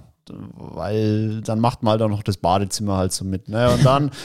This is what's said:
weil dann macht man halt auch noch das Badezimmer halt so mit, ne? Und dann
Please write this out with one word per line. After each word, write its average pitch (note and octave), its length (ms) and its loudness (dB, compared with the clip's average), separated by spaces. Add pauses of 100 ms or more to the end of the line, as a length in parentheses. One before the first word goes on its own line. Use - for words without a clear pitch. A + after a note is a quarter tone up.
(560)
weil G#2+ 840 -2
dann A2 180 -2
macht A#2 240 0
man G#2+ 80 4
halt A2+ 100 2
auch G#2+ 80 2
noch G#2 140 -4
das G2 140 -2
Badezimmer F#2+ 600 0
halt F#2+ 160 0
so F#2+ 120 -6
mit, F#2+ 240 -6
ne? A#2+ 220 2
Und B2 140 4
dann C#3 260 4 (140)